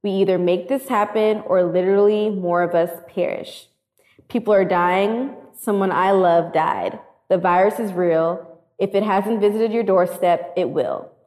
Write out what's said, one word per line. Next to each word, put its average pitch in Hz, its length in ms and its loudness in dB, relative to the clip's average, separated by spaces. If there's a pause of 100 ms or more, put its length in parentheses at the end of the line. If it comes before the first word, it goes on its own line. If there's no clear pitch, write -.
We 208 80 -2
either 190 260 2
make 180 300 0
this 269 200 -4
happen 214 580 0
or 180 180 2
literally 202 680 2
more 175 340 0
of 175 100 -4
us 170 160 2 (180)
perish. - 600 -8 (600)
People 226 260 0
are 190 120 4
dying. 196 720 0 (180)
Someone 196 380 -2
I 180 200 2
love 170 420 2
died. 107 460 -2 (300)
The 190 80 2
virus 185 420 2
is 208 140 -6
real. 170 520 0 (320)
If 196 180 -4
it 196 80 2
hasn't 208 380 0
visited 214 300 0
your 226 120 -2
doorstep, 180 720 0
it 151 140 -2
will. - 400 -4 (180)